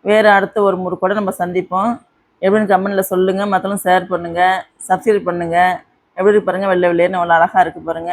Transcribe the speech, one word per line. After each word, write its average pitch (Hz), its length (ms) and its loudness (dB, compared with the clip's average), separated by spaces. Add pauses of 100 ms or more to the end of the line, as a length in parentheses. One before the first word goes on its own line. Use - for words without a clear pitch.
வேற 214 280 4
அடுத்த 190 300 0
ஒரு 196 140 2
முறுக்கோட 185 420 -4
நம்ம 196 200 -4
சந்திப்போம். 185 540 -4 (500)
எப்படின்னு 202 300 2
கமெண்ட்ல 190 380 0
சொல்லுங்க. 185 320 0 (100)
மத்தவங்க 190 320 -4
ஷேர் 180 260 2
பண்ணுங்க, 170 300 -4 (480)
சப்ஸ்கிரைப் 185 400 0
பண்ணுங்க. 175 300 -2 (580)
எப்படி 196 160 2
இருக்கு 208 160 2
பாருங்க, 190 240 -2
வெள்ளை 180 180 2
வெள்ளையர்னு 180 300 0
எவ்வளவு 170 180 2
அழகா 180 260 2
இருக்கு 165 240 -8
பாருங்க. 165 240 -6